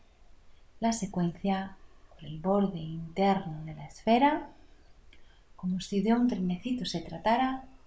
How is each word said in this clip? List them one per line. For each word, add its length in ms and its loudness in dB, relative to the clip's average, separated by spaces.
la 140 2
secuencia 840 -2
por 160 -18
el 140 -10
borde 400 2
interno 880 -2
de 100 -12
la 100 -14
esfera, 640 2
como 240 -4
si 220 -2
de 120 4
un 140 4
trenecito 580 -2
se 160 -6
tratara, 640 0